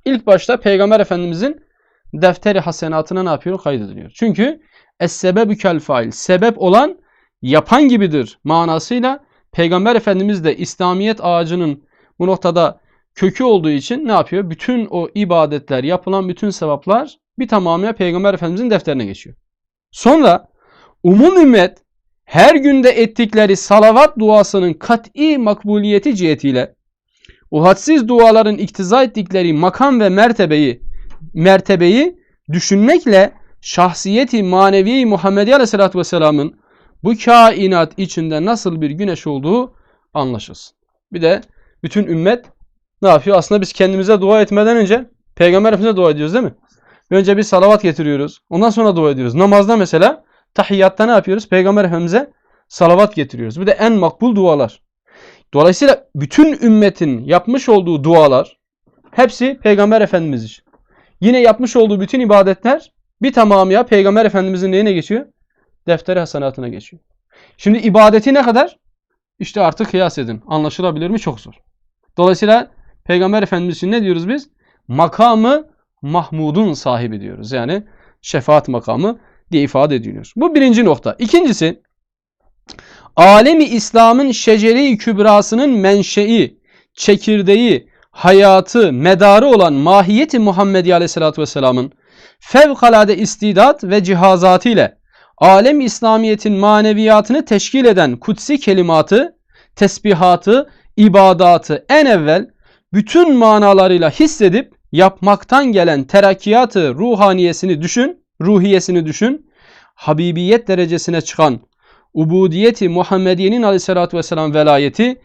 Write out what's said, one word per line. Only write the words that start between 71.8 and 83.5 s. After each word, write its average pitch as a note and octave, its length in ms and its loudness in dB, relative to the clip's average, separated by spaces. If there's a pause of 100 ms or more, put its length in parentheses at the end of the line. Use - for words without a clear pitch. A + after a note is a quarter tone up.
Dolayısıyla G3+ 540 0 (340)
Peygamber F#3+ 380 -2
Efendimiz F3 340 -6
için F#3 160 -6
ne A#3 100 -2
diyoruz F3+ 260 -4
biz? C4+ 220 -8 (380)
Makamı A3+ 800 0 (360)
Mahmud'un D#3 720 -4
sahibi A#2+ 480 -6
diyoruz. G2+ 320 -16
Yani C3+ 300 -6 (400)
şefaat D3+ 460 -2
makamı C3 500 -6 (340)
diye D3 100 0
ifade C#3 340 -2
ediliyor. G#2+ 400 -12
Bu D#4 180 -2
birinci B3 300 2
nokta. C#3+ 340 -2
İkincisi, A#3 640 -2 (1300)
alemi A3 480 6